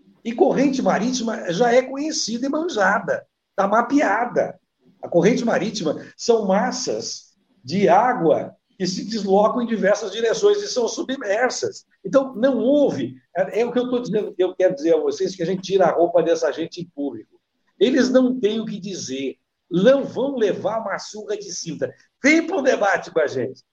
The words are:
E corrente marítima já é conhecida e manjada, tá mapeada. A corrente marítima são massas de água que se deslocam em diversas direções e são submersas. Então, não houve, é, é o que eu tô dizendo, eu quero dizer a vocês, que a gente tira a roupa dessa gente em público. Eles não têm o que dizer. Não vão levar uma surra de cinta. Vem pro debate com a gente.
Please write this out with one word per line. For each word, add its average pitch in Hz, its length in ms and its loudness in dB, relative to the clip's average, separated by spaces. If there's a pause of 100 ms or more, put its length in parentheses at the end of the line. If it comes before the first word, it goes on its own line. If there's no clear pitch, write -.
(240)
E 233 80 -6
corrente 247 500 2
marítima 208 680 -2
já 226 200 2
é 254 120 6
conhecida 269 640 -6
e - 20 -4
manjada, 208 760 -2 (320)
tá 196 120 2
mapeada. 226 920 0 (440)
A - 40 -12
corrente 185 380 2
marítima 165 580 -2 (140)
são 220 300 2
massas 190 840 -2 (300)
de 180 240 0
água 170 680 2 (220)
que 185 100 -2
se - 180 -6
deslocam 208 560 2
em 233 60 -2
diversas 202 440 0
direções 208 460 2
e 208 100 -4
são 240 200 -2
submersas. 220 960 -4 (180)
Então, 269 320 0
não 254 220 2
houve, 247 580 2 (200)
é, 196 260 -2
é 240 40 0
o 233 60 -4
que 240 60 -4
eu 254 120 0
tô 247 100 -2
dizendo, 196 380 -4
eu 180 180 0
quero 185 180 2
dizer 160 220 2
a 151 40 2
vocês, 151 360 -2
que 175 80 -6
a - 20 -2
gente 190 160 -2
tira 190 240 2
a 156 60 4
roupa 165 320 2
dessa 160 280 0
gente 165 300 -8
em 151 40 -10
público. 131 540 -10 (420)
Eles 247 280 4
não 254 300 4
têm 214 220 0
o 196 40 -10
que - 140 -10
dizer. 135 580 -8 (320)
Não 226 340 6
vão 254 340 -4
levar 214 420 -2
uma 196 200 -6
surra 208 360 -10
de 196 160 -12
cinta. 139 400 -8 (320)
Vem 320 220 4
pro 370 160 -4
debate 202 480 2
com - 100 -2
a 147 80 2
gente. 127 460 -6